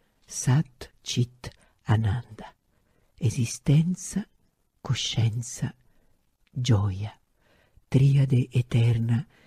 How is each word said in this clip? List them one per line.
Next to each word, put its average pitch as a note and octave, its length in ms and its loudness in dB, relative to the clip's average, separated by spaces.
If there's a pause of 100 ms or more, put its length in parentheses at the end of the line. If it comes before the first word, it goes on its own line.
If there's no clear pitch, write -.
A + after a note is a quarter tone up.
(240)
Sat - 760 -2
Chit - 500 -4 (340)
Ananda, A2 720 -2 (600)
esistenza, D#3+ 1120 0 (520)
coscienza, - 920 -4 (760)
gioia, G2+ 680 0 (680)
triade C3+ 600 4
eterna A#2 760 0 (200)